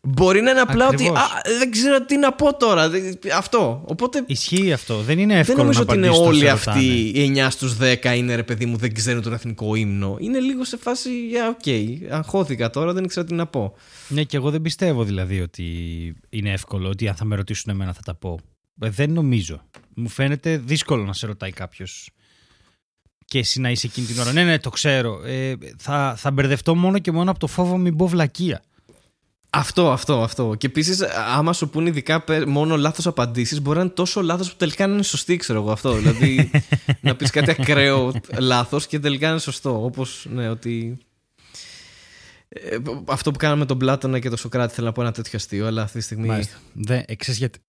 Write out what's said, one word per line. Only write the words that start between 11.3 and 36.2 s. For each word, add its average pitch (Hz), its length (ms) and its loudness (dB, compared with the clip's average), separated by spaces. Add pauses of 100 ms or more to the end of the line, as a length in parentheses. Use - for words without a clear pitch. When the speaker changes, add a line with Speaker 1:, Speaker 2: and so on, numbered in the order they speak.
Speaker 1:
οκ, 240 160 -6 (480)
αγχώθηκα 143 580 -2
τώρα, 165 240 -2
δεν 190 140 -4
ξέρω 175 180 -4
τι 170 80 -6
να 170 140 -2
πω". 101 260 -4 (340)
Speaker 2:
Ναι, 147 160 -2
και 147 140 -4
εγώ 135 120 0
δεν 156 120 -2
πιστεύω, 156 420 0
δηλαδή, 95 380 -2
ότι 85 240 -8 (640)
είναι 104 220 -4
εύκολο, 95 380 -4
ότι 98 180 -2
αν 95 80 -2
θα 110 100 -6
με 104 100 0
ρωτήσουν 101 380 -6
εμένα 95 200 -4
θα - 120 -14
τα 82 100 -8
πω. 85 240 -8 (420)
Ε, 110 80 -2
δεν 139 220 0
νομίζω. 120 500 0 (340)
Μου 117 140 -8
φαίνεται 147 560 -2
δύσκολο 139 400 -2
να 98 80 -6
σε 110 140 -8
ρωτάει 95 240 -10
κάποιος - 580 -14 (1160)
και 135 140 -2
εσύ 120 220 0
να 127 80 0
είσαι 120 180 -2
εκείνη 123 200 -6
την 117 120 -4
ώρα, 123 120 0
"Ναι, 170 120 4
ναι, 165 160 4
το 127 100 -6
ξέρω". 120 560 0
Ε, 131 280 -4 (240)
θα, 139 400 -2
θα 143 140 -2
μπερδευτώ 139 440 2
μόνο 185 240 4
και 180 120 -2
μόνο 170 200 2
από - 80 -4
το 156 80 -2
φόβο 180 300 0
μην 175 180 2
πω 180 120 4
βλακεία. 165 540 0 (920)
Speaker 1:
Αυτό, 147 380 2
αυτό, 131 320 2
αυτό. 113 340 0
Και 135 100 -2
επίσης, 175 340 0 (340)
άμα 160 180 2
σου 156 160 -2
πούνε 165 200 0
ειδικά 156 320 0
πε-, 156 240 0
μόνο 151 320 2
λάθος 156 300 0
απαντήσεις, 120 540 -2
μπορεί 147 160 0
να 180 60 2
είναι 180 100 0
τόσο 185 280 -2
λάθος 180 280 -2
που - 80 -16
τελικά 190 300 0
να 196 60 0
είναι 202 100 0
σωστή, - 340 -2
ξέρω 117 220 -2
εγώ, 104 120 -2
αυτό. 120 220 0
Δηλαδή, 131 580 4 (180)